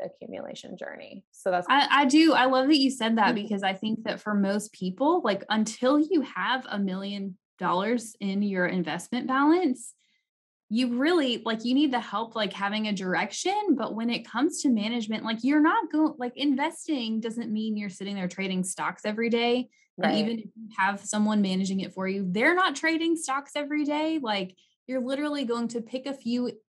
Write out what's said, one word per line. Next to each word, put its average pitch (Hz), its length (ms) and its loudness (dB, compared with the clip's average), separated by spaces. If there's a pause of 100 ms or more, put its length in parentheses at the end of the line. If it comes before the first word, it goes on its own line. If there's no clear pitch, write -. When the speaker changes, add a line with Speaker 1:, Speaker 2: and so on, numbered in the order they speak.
Speaker 1:
accumulation - 720 -12
journey. - 560 -16
So - 180 -4
that's 180 180 0
Speaker 2:
I, 277 220 4
I 285 140 6
do. 302 280 6
I 247 120 4
love 262 220 4
that 302 100 6
you 269 120 4
said 226 280 0
that, 196 180 4
Speaker 1:
Mm-hmm. 208 80 -2
Speaker 2:
because 208 200 -4
I 190 100 0
think 220 320 -4
that 208 160 -6
for 214 120 -4
most 202 380 0
people, 269 540 0
like, 196 240 0
until 247 500 2
you 311 220 2
have 233 480 -4
a 208 100 -4
million 196 580 -4 (220)
dollars 190 640 0
in 196 220 0
your 190 220 2
investment 175 640 -2
balance, 285 680 2 (760)
you 240 280 0
really, 277 480 2
like, 220 180 -2
you 247 120 0
need 285 180 4
the 240 60 0
help, 226 360 -6
like, 214 180 -2
having 208 340 -2
a 208 60 -2
direction. 226 840 0
But 226 160 -4
when 226 160 -2
it 233 180 -4
comes 285 340 -2
to 294 80 2
management, 220 540 0
like, 226 200 -4
you're 294 180 4
not 415 300 2
go-, 302 260 2
like, 247 200 -6
investing 277 840 -2
doesn't 226 340 -6
mean 214 240 -2
you're 208 120 -6
sitting 196 260 -8
there 190 120 -2
trading 185 360 -2
stocks - 420 -6
every 220 240 -2
day. 240 400 2 (320)
And 165 100 2
Speaker 1:
Right. - 40 2
Speaker 2:
even 220 240 0
if - 60 -12 (100)
you - 140 -14 (100)
have 196 220 2
someone 214 400 2
managing 190 400 0
it 185 120 -8
for 190 140 -4
you, 196 200 -2
they're 233 280 4
not 359 200 2
trading 330 400 0
stocks 277 400 -6
every 294 280 -2
day. 302 360 0
Like, 202 360 -4 (320)
you're 254 180 -2
literally 285 400 -2
going 233 240 -2
to 233 120 -6
pick 254 260 -8
a 277 80 -6
few, 247 360 -2 (240)